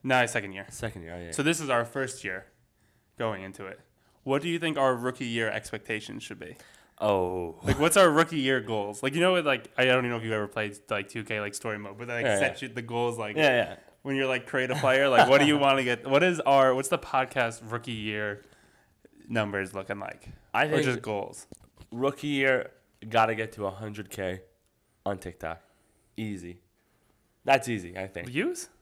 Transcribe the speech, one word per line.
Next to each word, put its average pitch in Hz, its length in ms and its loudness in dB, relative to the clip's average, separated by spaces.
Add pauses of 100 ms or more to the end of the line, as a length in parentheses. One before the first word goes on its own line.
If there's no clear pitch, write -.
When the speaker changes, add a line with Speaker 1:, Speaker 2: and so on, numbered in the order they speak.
Speaker 1:
No, 131 180 4
he's 117 100 0
second 101 200 -4
year. 95 180 -12
Speaker 2:
Second 101 340 -10
year, 82 140 -14
oh, 87 100 -12
yeah. 82 40 -12
Speaker 1:
So 143 120 -4
this 160 180 0
is 143 80 -8
our 120 160 2
first 131 400 -6
year 92 200 -8 (720)
going 107 240 -4
into 95 260 -14
it. - 120 -14 (440)
What 135 180 0
do 170 80 -4
you 170 100 -2
think 160 180 -2
our 135 180 4
rookie 123 300 -6
year 117 240 -2
expectations 107 760 -8
should - 160 -14
be? - 180 -16 (420)
Speaker 2:
Oh. 90 640 0
Speaker 1:
Like, 101 160 0
what's 165 180 4
our 185 140 10
rookie 160 280 2
year 131 200 2
goals? 107 420 -4
Like, 139 140 -2
you 160 60 2
know 185 100 4
what, 175 140 2
like, 131 320 0
I 127 80 6
don't 127 140 6
even 123 120 0
know 120 60 -2
if 110 60 -6
you've 110 100 -2
ever 107 140 -2
played, 104 300 -6 (120)
like, 101 180 -2
two 113 160 -8
K, 107 160 -4
like, 101 160 -6
story 107 240 -6
mode, 101 180 -14
but 120 100 -12
they, 120 80 -6
like, 120 100 -2
Speaker 2:
Yeah, 104 140 4
Speaker 1:
set - 220 0
Speaker 2:
yeah. 131 60 -8
Speaker 1:
you 113 80 -12
the 123 60 -6
goals, 117 360 -2
like, 107 200 -6
Speaker 2:
Yeah, 143 180 4
yeah. 98 200 0 (260)
Speaker 1:
when 139 160 -4
you're, 135 100 0
like, 127 180 -2
create 127 260 -2
a 123 40 -2
player, 135 320 4
like, 127 220 8
what 139 100 10
do 143 80 6
you 147 100 4
wanna 135 280 4
get? 123 220 -2
What 139 160 4
is 175 180 2
our, 135 340 6
what's 135 140 -4
the 170 100 0
podcast 127 600 -2 (100)
rookie 120 220 -6
year 107 480 -6 (880)
numbers 101 440 -2
looking 101 260 -8
like? - 300 -14 (240)
Speaker 2:
I 127 120 4
Speaker 1:
Or 151 60 -4
Speaker 2:
think 151 120 2
Speaker 1:
just 127 180 0
goals? - 460 -8 (440)
Speaker 2:
rookie 139 360 -4
year, 135 440 2 (360)
gotta 110 280 4
get 110 180 -6
to 104 120 -6
a 95 60 0
hundred 104 380 -12
K 92 320 -6 (640)
on 98 120 -2
TikTok. 82 440 -10 (560)
Easy. 92 420 -10 (840)
That's 131 220 4
easy, 92 300 -6
I 95 100 -6
think. 87 200 -10
Speaker 1:
Views? 220 420 -4 (120)